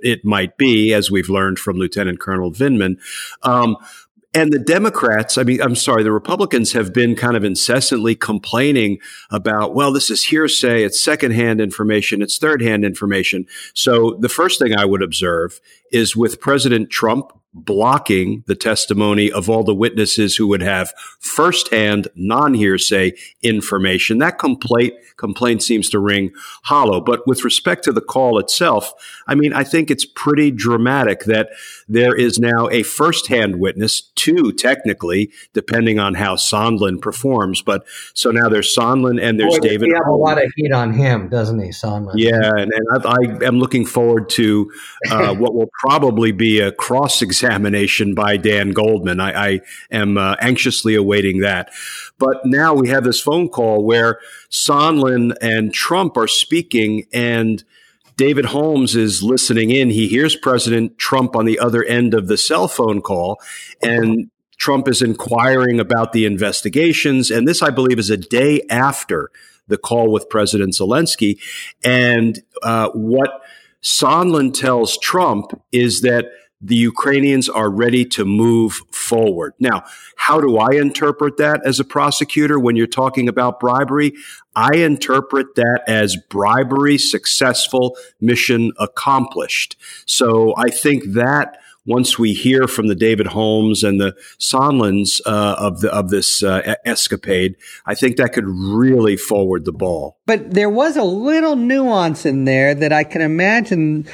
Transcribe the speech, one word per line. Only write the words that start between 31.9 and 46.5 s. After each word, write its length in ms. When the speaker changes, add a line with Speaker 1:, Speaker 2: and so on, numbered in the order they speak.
Speaker 1:
is 240
now 320
a 140
firsthand 760
witness, 420
two 380
technically, 800
depending 460
on 160
how 220
Sondland 640
performs. 600
But 220
so 160
now 180
there's 240
Sondland 480
and 200
there's 140
Speaker 2:
Boy, 40
does 140
Speaker 1:
David 160
Speaker 2:
he 60
have 80
a 80
Speaker 1:
Holmes. 120
Speaker 2:
lot 220
of 100
heat 180
on 200
him, 360
doesn't 300
he, 120
Sondland? 440
Speaker 1:
Yeah, 420
and, 160
and 320
I, 40
I 360
am 140
looking 260
forward 460
to, 400
uh, 240
<laughs> 40
what 140
will 180
probably 500
be 300